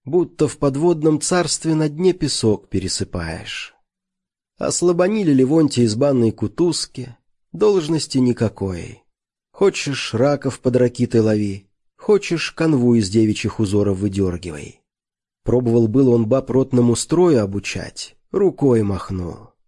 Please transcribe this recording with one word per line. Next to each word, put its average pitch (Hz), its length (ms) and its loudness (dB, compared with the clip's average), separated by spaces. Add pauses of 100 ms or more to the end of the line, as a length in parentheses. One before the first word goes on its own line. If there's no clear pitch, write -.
будто 156 420 0
в - 120 -8
подводном 151 640 0
царстве 170 520 -2
на 156 140 0
дне 175 240 0
песок 131 560 -2
пересыпаешь. 90 1040 -8 (840)
Ослабонили 175 720 0
Левонтия 135 520 2
из 107 100 0
банной 123 380 2
кутузки, 127 840 -4 (360)
должности 165 680 0
никакой. 107 840 -2 (560)
Хочешь, - 540 -2
раков 135 460 -2
под 123 160 0
ракитой 120 440 2
лови, 104 480 -2 (280)
хочешь, 196 560 -2
канву 127 420 2
из 104 160 2
девичьих 107 500 0
узоров 101 380 0
выдергивай. 92 840 -4 (640)
Пробовал 117 420 2
был 127 220 2
он 117 180 4
баб 131 240 0
ротному 120 460 2
строю 160 460 2
обучать, - 760 -8 (140)
рукой 143 520 2
махнул. 92 680 -6 (180)